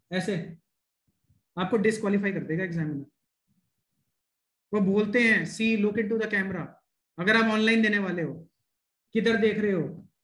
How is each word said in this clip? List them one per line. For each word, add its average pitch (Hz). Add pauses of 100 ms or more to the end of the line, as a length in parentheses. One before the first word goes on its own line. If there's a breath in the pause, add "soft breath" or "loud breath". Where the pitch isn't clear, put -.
(120)
ऐसे, 180 (1000)
आपको 185
disqualify 202
कर 156
देगा 160
एग्जामिनर। 156 (1700)
वो 208
बोलते 208
हैं, 214
"See, 220
look 208
into 226
the 214
camera", 185 (540)
अगर 202
आप 226
online 220
देने 214
वाले 175
हो, - (640)
"किधर 226
देख 214
रहे 208
हो?" 156 (140)